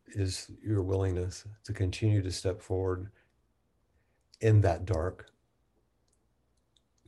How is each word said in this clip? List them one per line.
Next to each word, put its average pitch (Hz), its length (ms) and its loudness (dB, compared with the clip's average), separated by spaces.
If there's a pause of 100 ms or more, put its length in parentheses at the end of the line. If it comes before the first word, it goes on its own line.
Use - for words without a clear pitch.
is 95 420 -4 (120)
your 101 200 0
willingness 92 640 -2 (200)
to 110 80 -8
continue 104 500 2
to 92 100 -4
step 90 280 -4
forward 92 500 -2 (1300)
in 107 220 8
that 87 240 2
dark, 87 440 -4 (1800)